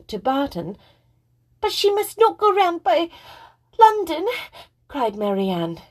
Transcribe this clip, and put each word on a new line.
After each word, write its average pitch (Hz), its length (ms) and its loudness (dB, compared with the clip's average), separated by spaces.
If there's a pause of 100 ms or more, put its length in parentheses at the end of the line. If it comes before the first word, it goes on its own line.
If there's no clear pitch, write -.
to 214 120 -10
Barton." 262 580 -4 (840)
"But 415 100 -2
she 403 200 2
must 403 260 -4
not 440 200 4
go 415 160 2
round 359 300 0
by 339 260 2 (720)
London," 403 480 2 (600)
cried 226 280 -4
Marianne, 190 760 -2